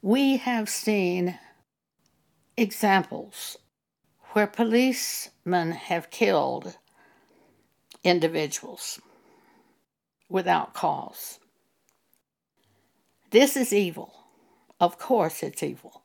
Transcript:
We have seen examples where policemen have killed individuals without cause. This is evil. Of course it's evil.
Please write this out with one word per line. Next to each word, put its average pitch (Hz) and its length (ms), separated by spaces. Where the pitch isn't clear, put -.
We 269 340
have 240 320
seen 180 680
examples - 1000
where 208 140
policemen 220 1200
have 170 400
killed 156 640
individuals 160 1000
without 175 460
cause. - 640
This 277 260
is 254 160
evil. 190 400
Of - 180
course 190 440
it's - 200
evil. - 420